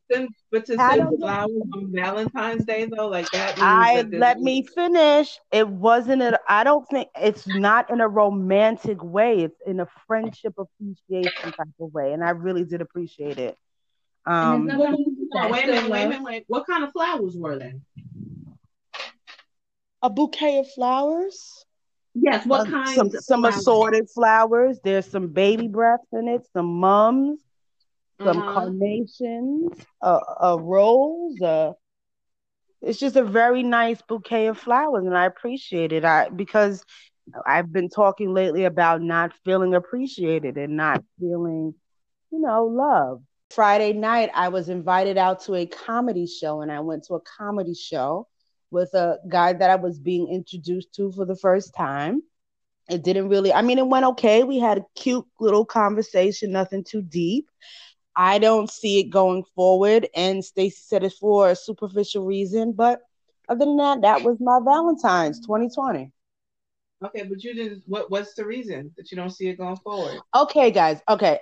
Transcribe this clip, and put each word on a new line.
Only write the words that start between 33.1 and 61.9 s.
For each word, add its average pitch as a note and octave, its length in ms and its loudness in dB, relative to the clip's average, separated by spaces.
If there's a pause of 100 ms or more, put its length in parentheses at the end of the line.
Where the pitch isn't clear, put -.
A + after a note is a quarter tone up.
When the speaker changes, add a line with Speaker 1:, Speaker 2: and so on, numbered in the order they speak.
Speaker 2:
a C4 80 6
very A#3 400 2
nice A#3 380 0
bouquet A3 460 -2
of A3 100 -4
flowers, B3 480 0
and F3+ 120 -2
I F3+ 80 4
appreciate F#3 680 -4
it. D#3+ 100 0
I, D#3+ 260 4
because G3+ 540 0 (640)
I've E3 260 0
been F3 180 -2
talking G3 440 0
lately F#3 320 0
about E3 360 2
not E3+ 320 -2 (120)
feeling F#3 300 2
appreciated F3 800 -4
and D3 180 -6
not D3+ 280 0 (160)
feeling, E3+ 560 -6 (560)
you D#4+ 80 -6
know, A#3 260 0
love. A3+ 560 0 (300)
Friday G#3 420 2
night, A3 400 0
I F3+ 160 0
was F3+ 200 -4
invited F#3 480 0
out F#3 240 2
to G3 140 -6
a F3 120 -2
comedy A3+ 580 -4
show, D#3 360 -8
and D3+ 100 -8
I D3 80 -8
went D#3 260 -8
to F#3 100 -8
a D#3+ 60 -8
comedy G3+ 540 -8
show D#3 520 -6 (440)
with F3+ 220 -2
a G#3 240 0 (100)
guy F3 240 2
that F3+ 180 2
I F#3+ 60 6
was F3 240 -4
being F3 300 -2
introduced F3+ 680 -8
to G3 160 -4
for F#3 140 -6
the F#3 100 -4
first F#3+ 400 0
time. D#3+ 480 -4 (640)
It E3+ 140 -4
didn't F#3+ 240 0
really, G3 260 2
I F#3+ 80 4
mean, B3 160 2
it C4 100 2
went C4 180 4
okay. A#3+ 380 4
We C4 160 -2
had G#3+ 180 2
a G3 80 -6 (100)
cute B3+ 300 -4 (160)
little G#3+ 240 4
conversation, G#3 880 0
nothing F#3+ 320 -4
too G#3+ 160 -8
deep. F3 480 -2 (640)
I F#3 240 4
don't A3 300 4
see G3+ 320 0
it - 80 -8
going F#3 340 2 (120)
forward, F#3+ 600 4
and F#3 280 -2
Stacey F#3+ 420 -4
said F#3+ 180 0
it's F#3+ 140 -4
for G3+ 320 4
a F3+ 60 2
superficial G3+ 720 -6